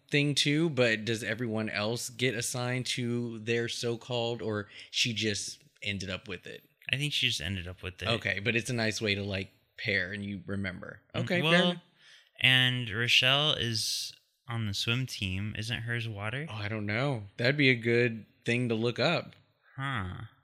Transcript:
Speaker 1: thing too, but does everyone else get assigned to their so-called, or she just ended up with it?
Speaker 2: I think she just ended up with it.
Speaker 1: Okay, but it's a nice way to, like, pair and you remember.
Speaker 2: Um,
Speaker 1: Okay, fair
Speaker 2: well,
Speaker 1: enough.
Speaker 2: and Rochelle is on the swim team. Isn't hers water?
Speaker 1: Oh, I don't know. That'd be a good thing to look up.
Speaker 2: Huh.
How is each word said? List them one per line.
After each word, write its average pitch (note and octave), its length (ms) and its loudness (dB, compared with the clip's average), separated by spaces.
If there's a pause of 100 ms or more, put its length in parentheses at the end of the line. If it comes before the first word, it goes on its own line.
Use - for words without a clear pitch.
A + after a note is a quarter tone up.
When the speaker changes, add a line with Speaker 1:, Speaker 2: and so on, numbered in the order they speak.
(100)
Speaker 1:
thing C#3+ 240 4
too, D3+ 340 4
but A#2+ 380 4
does A2+ 180 0
everyone G#2+ 460 -2
else A2+ 400 -2
get A#2+ 240 0
assigned B2 520 -2
to A#2+ 520 -2
their A#2 300 0
so-called, A#2 760 -2
or G#2 240 -2 (240)
she - 240 0
just G#2 440 -2 (240)
ended F#2+ 280 -4
up F#2 180 -6
with G#2 180 -10
it? - 180 -14 (280)
Speaker 2:
I B2+ 40 2
think D3 180 -2
she C3 140 2
just A2+ 120 -2
ended F2 260 -4
up F#2 160 -12
with F#2 200 -8
it. G#2 60 -2
Speaker 1:
Okay, G2+ 360 0
but A2+ 120 2
it's A2+ 120 0
a B2+ 60 -2
nice A2 260 0
way G#2 140 2
to, G2+ 80 -2
like, G2 300 -4 (260)
pair F#2+ 340 0
and G#2 100 -6
you G2+ 240 -6
remember. G2 540 -6 (140)
Speaker 2:
Um, E3 80 -2
Speaker 1:
Okay, F3 180 0
fair D3+ 100 2
Speaker 2:
well, F3 200 6
Speaker 1:
enough. F3 120 -4 (580)
Speaker 2:
and B2+ 500 4
Rochelle C3 640 4
is - 580 -2 (360)
on A#2 180 -4
the G2+ 80 -2
swim B2 320 -2
team. G2 500 -4
Isn't A2+ 260 -6
hers A#2 260 -4
water? A2 420 -6
Speaker 1:
Oh, A2 60 -10
I G#2 120 -4
don't G#2+ 180 -4
know. A#2 360 0 (160)
That'd C3 180 2
be C#3 140 8
a B2+ 40 8
good A#2 520 2 (180)
thing B2 240 2
to A2+ 60 2
look A2+ 240 0
up. C#3 360 0 (420)
Speaker 2:
Huh. G#2+ 480 -4 (200)